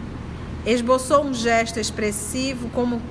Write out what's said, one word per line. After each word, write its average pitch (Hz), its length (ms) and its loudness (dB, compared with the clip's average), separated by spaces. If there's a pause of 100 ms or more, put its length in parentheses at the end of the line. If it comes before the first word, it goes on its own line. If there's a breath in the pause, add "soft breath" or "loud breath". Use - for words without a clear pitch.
(640)
esboçou 254 600 4
um 269 80 -2
gesto 233 460 2
expressivo, 240 920 -2
como 240 420 0